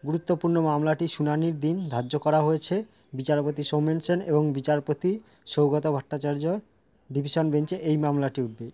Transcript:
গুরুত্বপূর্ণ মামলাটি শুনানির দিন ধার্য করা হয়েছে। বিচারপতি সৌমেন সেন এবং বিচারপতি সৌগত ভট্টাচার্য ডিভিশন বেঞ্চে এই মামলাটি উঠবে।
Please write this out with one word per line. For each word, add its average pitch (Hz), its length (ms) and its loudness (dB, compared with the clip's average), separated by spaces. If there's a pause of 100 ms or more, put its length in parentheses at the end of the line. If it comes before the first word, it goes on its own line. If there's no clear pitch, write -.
গুরুত্বপূর্ণ 170 560 0
মামলাটি 156 460 2
শুনানির 151 520 0
দিন 165 300 -2
ধার্য 123 300 -2
করা 156 220 4
হয়েছে। 160 420 0 (300)
বিচারপতি 147 500 -2
সৌমেন 156 360 0
সেন 175 220 0
এবং 151 300 2
বিচারপতি 147 680 0 (260)
সৌগত 147 420 2
ভট্টাচার্য 147 720 -2 (520)
ডিভিশন 143 400 0
বেঞ্চে 151 240 0
এই 156 220 0
মামলাটি 143 440 0
উঠবে। 117 320 -6